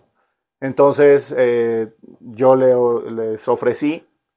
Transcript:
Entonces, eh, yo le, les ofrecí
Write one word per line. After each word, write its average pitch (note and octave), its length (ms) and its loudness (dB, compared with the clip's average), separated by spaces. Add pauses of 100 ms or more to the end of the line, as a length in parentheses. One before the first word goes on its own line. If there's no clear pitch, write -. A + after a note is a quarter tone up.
(600)
Entonces, C#3+ 760 2
eh, A#2 560 -2 (280)
yo B2 340 2
le, B2+ 220 2 (340)
les A2+ 380 -8
ofrecí B2 580 -4 (300)